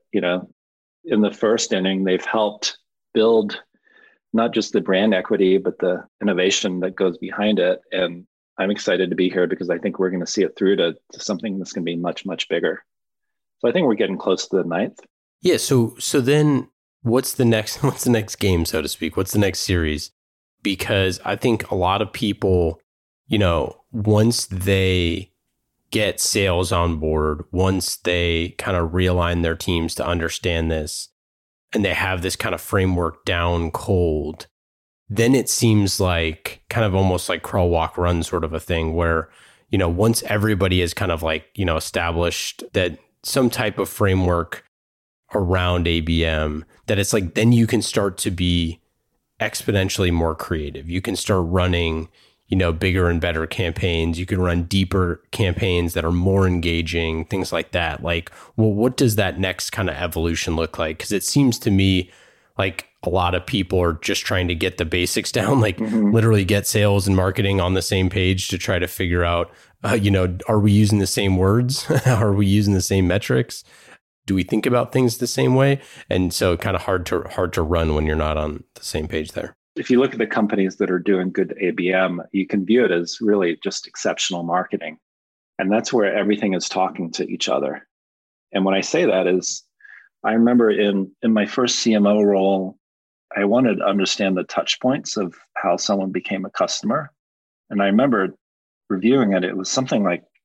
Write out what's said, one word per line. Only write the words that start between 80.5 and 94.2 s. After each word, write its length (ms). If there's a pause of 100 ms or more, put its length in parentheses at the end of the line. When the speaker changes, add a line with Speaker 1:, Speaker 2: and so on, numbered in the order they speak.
Speaker 1:
that 120
are 80
doing 320
good 300
A 100
B 220
M, 280 (120)
you 120
can 220
view 180
it 60
as 300
really 420
just 240
exceptional 560
marketing. 560 (640)
And 100
that's 220
where 200
everything 420
is 140
talking 440
to 180
each 180
other. 380 (640)
And 120
when 100
I 60
say 240
that 240
is, 340 (640)
I 80
remember 380
in, 420 (100)
in 100
my 140
first 320
C 160
M 120
O 140
role, 560 (600)
I 80
wanted 320
to 100
understand 500